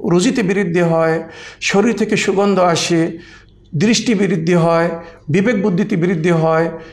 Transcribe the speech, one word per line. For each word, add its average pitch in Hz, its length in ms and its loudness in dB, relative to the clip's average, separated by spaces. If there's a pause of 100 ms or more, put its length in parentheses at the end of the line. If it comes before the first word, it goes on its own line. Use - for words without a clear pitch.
(100)
রুজিতে 208 320 2
বৃদ্ধি 180 380 0
হয়, 165 420 0 (380)
শরীর 214 360 0
থেকে 214 200 0
সুগন্ধ 196 420 0
আসে, 170 600 0 (560)
দৃষ্টি 214 400 0
বৃদ্ধি 175 400 0
হয়, 165 340 2 (400)
বিবেক 196 340 0
বুদ্ধিতে 202 340 0
বৃদ্ধি 170 340 0
হয়। 160 400 0 (220)